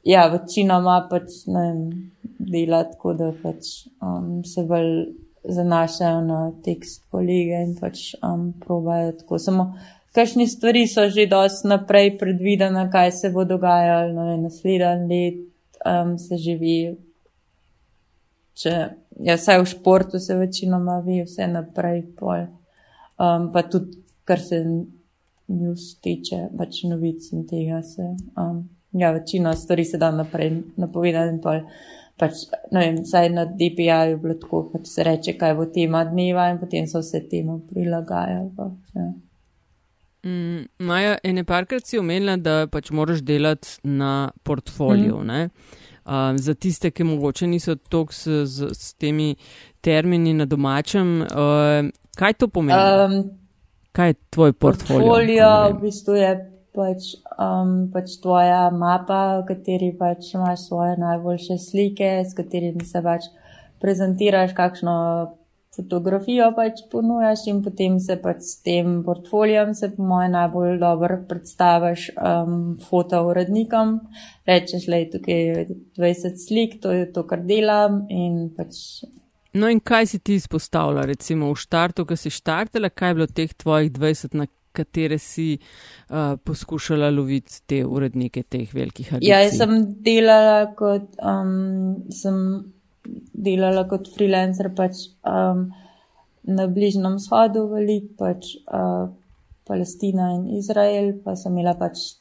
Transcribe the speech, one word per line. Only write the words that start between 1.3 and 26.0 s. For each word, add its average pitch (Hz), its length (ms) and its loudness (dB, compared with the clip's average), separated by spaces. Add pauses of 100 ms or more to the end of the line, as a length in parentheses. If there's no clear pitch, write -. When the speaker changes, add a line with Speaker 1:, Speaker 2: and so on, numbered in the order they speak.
Speaker 1:
ne 180 160 -2
vem, 170 220 -2 (540)
dela 165 460 0
tako, 170 300 -6
da 160 220 -4
pač, 160 320 -10 (300)
um, 175 440 -6
se 175 220 -6
bolj 165 320 0 (480)
zanašajo 170 800 0
na 165 180 -2 (180)
tekst - 500 -8
kolege 175 540 -2
in 175 140 -4
pač, 180 420 -10
um, 175 400 -4
probajo 170 560 -2
tako. 170 260 -6
Samo 185 280 0 (420)
kakšne 233 380 4
stvari 233 400 2
so 214 200 4
že 208 200 4
dosti 196 420 2
naprej 202 460 4
predvidene, 190 760 0
kaj 180 240 4
se 185 180 -2
bo 185 140 0
dogajalo, 175 680 2
ne 165 120 -4
vem, 165 180 -2
naslednji 180 380 -2 (280)
let, 175 360 -2 (360)
um, 175 360 0
se 175 200 -8
že 165 200 -4
ve, 165 220 0 (1800)
če, 165 180 -2 (440)
ja, 170 180 0
saj 185 240 6
v 185 80 2
športu 185 500 2
se 185 160 -4
večinoma 185 680 -2
ve 180 220 -2
vse 175 240 -6
naprej 170 560 -4 (100)
pol. 175 340 -4 (680)
Um, 170 340 0
pa 170 140 0
tudi, 170 340 -4 (240)
kar 180 180 0
se 180 200 -4 (880)
news 175 480 -6
tiče, 175 540 -6